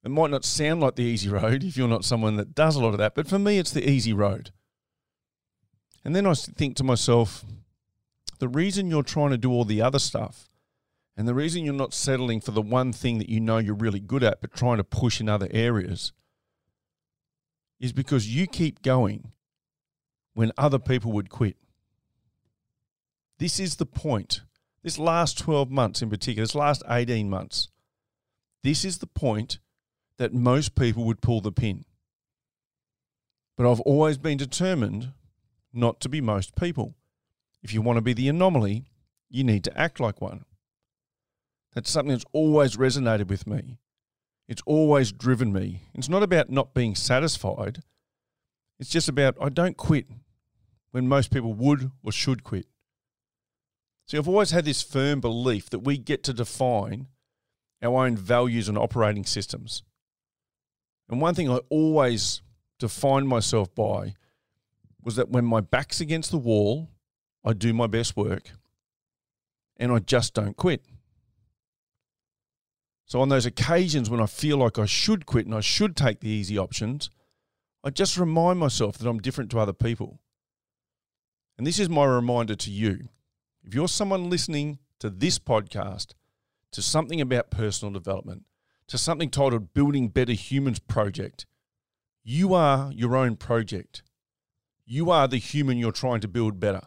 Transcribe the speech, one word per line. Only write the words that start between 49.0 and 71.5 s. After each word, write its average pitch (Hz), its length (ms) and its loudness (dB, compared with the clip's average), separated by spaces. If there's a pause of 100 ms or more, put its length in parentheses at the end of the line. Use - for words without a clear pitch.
about 135 320 4
I 143 100 -2
don't 170 260 0
quit 151 300 0 (840)
when 127 160 -2
most 135 240 2
people 117 240 0
would 131 380 2 (100)
or 107 80 -6
should - 320 -2
quit. 95 240 -8 (1400)
See, 147 100 -6
I've 147 100 0
always 190 240 4
had 165 140 2
this 147 180 -2
firm 139 380 0
belief 117 500 -2
that 104 100 -4
we 143 160 0
get 131 280 -6
to 135 80 -4
define 117 720 -2 (760)
our 127 220 2
own 120 120 0
values 117 520 0
and 101 100 -2
operating 104 460 0
systems. - 600 -8 (1300)
And 127 120 -2
one 170 120 2
thing 151 160 0
I 127 100 2 (100)
always 151 720 2 (360)
defined 135 500 0
myself 110 460 0
by 101 400 -2 (880)
was 113 140 -6
that 123 140 0
when 120 140 2
my 113 180 2
back's 131 400 -2
against 160 280 -4
the 165 80 -2
wall, 117 520 2 (520)
I 110 120 0
do 113 180 0
my 113 140 2
best 113 280 -2
work 101 360 -4 (1300)
and 120 120 0
I 117 100 4
just 120 340 0
don't 104 200 -2
quit. 175 300 0 (2250)